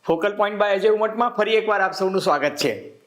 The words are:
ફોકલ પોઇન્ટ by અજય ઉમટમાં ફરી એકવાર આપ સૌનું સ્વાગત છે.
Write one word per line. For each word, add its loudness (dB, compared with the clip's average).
ફોકલ 0
પોઇન્ટ -2
by 2
અજય 2
ઉમટમાં 0
ફરી 0
એકવાર 2
આપ 0
સૌનું -2
સ્વાગત 0
છે. -4